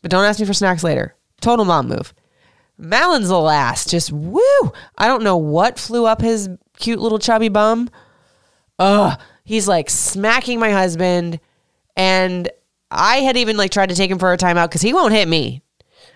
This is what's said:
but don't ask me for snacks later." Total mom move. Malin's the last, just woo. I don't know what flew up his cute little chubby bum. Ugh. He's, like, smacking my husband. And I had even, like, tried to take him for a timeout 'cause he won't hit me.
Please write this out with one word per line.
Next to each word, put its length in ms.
but 100
don't 140
ask 120
me 80
for 80
snacks 300
later." 320
Total 240
mom 240
move. 260
Malin's 520
the 100
last, 500
just 220
woo. 640
I 100
don't 160
know 140
what 420
flew 260
up 160
his 280
cute 220
little 200
chubby 280
bum. 420
Ugh. 380
He's, 200
like, 240
smacking 680
my 120
husband. 680
And 540
I 280
had 200
even, 200
like, 140
tried 180
to 60
take 140
him 100
for 140
a 40
timeout 340
'cause 100
he 120
won't 200
hit 140
me. 340